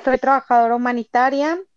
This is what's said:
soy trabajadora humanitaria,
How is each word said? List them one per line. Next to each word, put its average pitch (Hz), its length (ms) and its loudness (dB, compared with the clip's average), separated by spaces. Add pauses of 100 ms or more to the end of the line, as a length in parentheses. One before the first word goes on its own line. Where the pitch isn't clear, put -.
soy 254 140 0
trabajadora 247 560 2
humanitaria, 254 840 -2 (180)